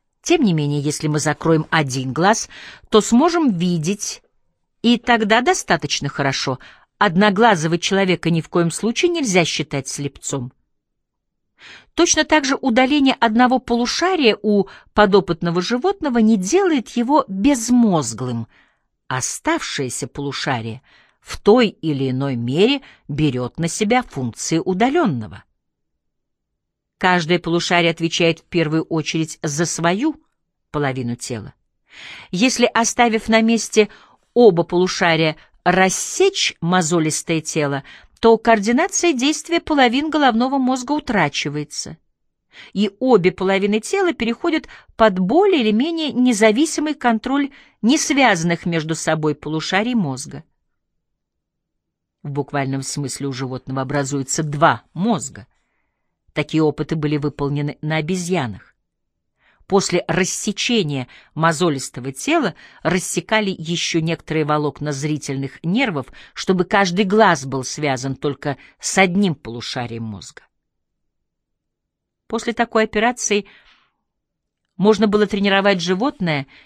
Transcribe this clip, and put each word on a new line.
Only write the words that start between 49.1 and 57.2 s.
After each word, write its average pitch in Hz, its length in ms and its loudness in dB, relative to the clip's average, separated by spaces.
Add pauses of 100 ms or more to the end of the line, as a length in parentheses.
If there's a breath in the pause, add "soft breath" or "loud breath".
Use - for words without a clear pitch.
полушарий 190 600 -4
мозга. 143 480 -4 (1800)
В 147 80 -10
буквальном 135 500 -4
смысле 139 460 -8
у 139 60 -6
животного 131 480 -8
образуется 139 600 -4
два 147 400 0 (100)
мозга. 151 520 -4 (880)
Такие 151 260 -2
опыты 156 360 -2
были 151 180 -2
выполнены 143 680 -4